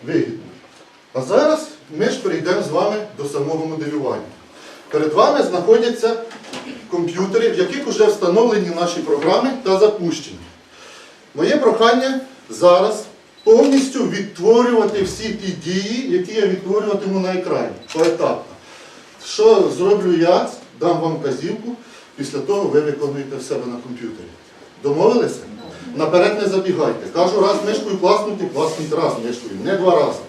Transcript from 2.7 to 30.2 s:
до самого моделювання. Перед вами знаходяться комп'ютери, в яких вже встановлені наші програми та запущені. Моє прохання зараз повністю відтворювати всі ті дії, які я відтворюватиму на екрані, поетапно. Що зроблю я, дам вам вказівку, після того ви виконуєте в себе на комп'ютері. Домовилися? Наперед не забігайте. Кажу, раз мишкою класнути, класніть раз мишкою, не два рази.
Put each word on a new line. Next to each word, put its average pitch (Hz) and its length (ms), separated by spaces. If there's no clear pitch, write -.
до 147 60
самого 156 420
моделювання. 147 560
Перед 151 220
вами 185 300
знаходяться 220 760
комп'ютери, 196 600
в 170 80
яких 254 280
вже 208 200
встановлені 202 640
наші 175 200
програми 170 500
та 190 160
запущені. 180 600
Моє 202 220
прохання 254 640
зараз 180 540
повністю 269 600
відтворювати 208 1000
всі 220 260
ті 190 240
дії, 208 420
які 196 220
я 202 120
відтворюватиму 190 760
на 185 140
екрані, 143 380
поетапно. 156 480
Що 202 540
зроблю 185 340
я, 170 360
дам 160 200
вам 156 160
вказівку, 214 560
після 143 220
того 202 240
ви 147 180
виконуєте 139 560
в 123 60
себе 123 240
на 120 100
комп'ютері. 123 520
Домовилися? 190 580
Наперед 180 460
не 190 60
забігайте. 185 680
Кажу, 185 260
раз 196 160
мишкою 208 320
класнути, 202 460
класніть 151 380
раз 156 200
мишкою, 117 260
не 190 120
два 175 200
рази. 139 220